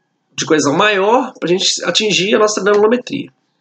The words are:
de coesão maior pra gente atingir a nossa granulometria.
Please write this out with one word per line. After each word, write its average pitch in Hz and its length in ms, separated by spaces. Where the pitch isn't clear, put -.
de 143 100
coesão 143 320
maior 208 640
pra 165 80
gente 185 360
atingir 208 500
a 233 40
nossa 208 240
granulometria. 208 720